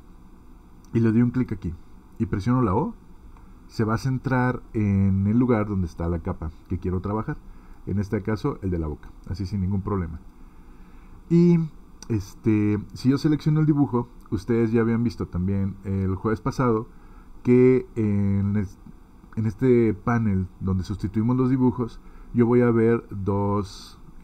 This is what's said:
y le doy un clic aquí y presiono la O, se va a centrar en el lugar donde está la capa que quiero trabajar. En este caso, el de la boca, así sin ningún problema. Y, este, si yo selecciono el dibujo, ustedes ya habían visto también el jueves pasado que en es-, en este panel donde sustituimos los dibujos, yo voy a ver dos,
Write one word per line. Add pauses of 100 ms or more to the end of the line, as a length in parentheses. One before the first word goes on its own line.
(960)
y
le
doy
un
clic
aquí (440)
y
presiono
la
O, (720)
se
va
a
centrar (100)
en
el
lugar
donde
está
la
capa (180)
que
quiero
trabajar. (500)
En
este
caso,
el
de
la
boca, (180)
así
sin
ningún
problema. (1080)
Y, (500)
este, (160)
si
yo
selecciono
el
dibujo, (220)
ustedes
ya
habían
visto
también (100)
el
jueves
pasado (560)
que (100)
en
es-, (580)
en
este
panel (120)
donde
sustituimos
los
dibujos, (360)
yo
voy
a
ver
dos, (260)